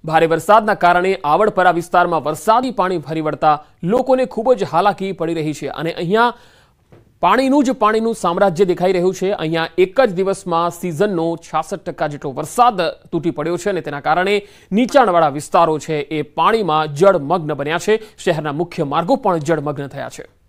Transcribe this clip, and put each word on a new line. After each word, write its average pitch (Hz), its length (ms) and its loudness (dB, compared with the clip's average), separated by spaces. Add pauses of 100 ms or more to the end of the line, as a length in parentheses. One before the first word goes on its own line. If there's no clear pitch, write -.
ભારે 160 240 4
વરસાદના 208 480 4
કારણે 180 480 2
આવડપરા 180 480 2
વિસ્તારમાં 170 520 0
વરસાદી 220 480 0
પાણી 185 260 -2
ફરી 156 240 -6
વળતા 151 440 0 (180)
લોકોને 254 420 2
ખૂબ 247 280 0
જ 196 100 0
હાલાકી 190 480 0
પડી 170 220 -4
રહી 156 200 -4
છે 147 140 -8
અને 160 240 -6
અહીંયા 220 420 0 (880)
પાણીનું 262 420 4
જ 254 80 0
પાણીનું 220 440 0
સામ્રાજ્ય 190 500 2
દેખાઈ 180 260 0
રહ્યું 185 220 2
છે. 190 180 -2
અહીંયા 165 460 -2
એક 185 240 2
જ 233 120 4
દિવસમાં 175 580 -2
સિઝનનો 170 640 -2
છાસઠ 160 400 -6
ટકા 165 320 -6
જેટલો 147 240 -8
વરસાદ 180 500 0 (300)
તૂટી 165 200 -4
પડ્યો 165 260 -6
છે 202 120 -6
અને 180 120 -4
તેના 143 200 -10
કારણે 180 340 0 (360)
નીચાણવાળા 196 580 4
વિસ્તારો 156 500 0
છે 151 200 -4
એ 151 220 -6
પાણીમાં 160 720 0
જળમગ્ન 160 600 2
બન્યા 147 260 -4
છે. 214 220 0 (160)
શહેરના 156 340 -2
મુખ્ય 165 320 -6
માર્ગો 165 320 0
પણ 185 240 -2
જળમગ્ન 147 480 -4
થયા 131 220 -12
છે. - 280 -20 (100)